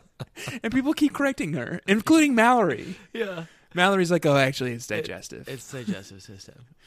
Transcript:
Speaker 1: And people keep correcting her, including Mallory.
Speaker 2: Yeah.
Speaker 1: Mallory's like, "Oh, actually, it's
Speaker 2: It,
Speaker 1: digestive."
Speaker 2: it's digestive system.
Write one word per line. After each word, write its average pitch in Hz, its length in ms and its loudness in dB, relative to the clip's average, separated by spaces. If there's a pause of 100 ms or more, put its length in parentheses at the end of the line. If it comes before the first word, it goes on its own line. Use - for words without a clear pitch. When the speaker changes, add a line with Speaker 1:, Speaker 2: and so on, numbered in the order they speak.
(640)
Speaker 1:
And 226 100 -4
people 269 200 0
keep 302 200 2
correcting 269 400 -2
her, 139 340 -6
including 285 480 4
Mallory. 220 600 4 (180)
Speaker 2:
Yeah. 190 320 -6 (280)
Speaker 1:
Mallory's 180 380 2
like, 165 140 2
"Oh, 143 120 4
actually, 131 340 0
it's 117 180 -10
Speaker 2:
It, 107 120 -4
Speaker 1:
digestive." - 480 -14
Speaker 2:
it's 135 200 -14
digestive 101 520 -10
system. - 420 -20 (240)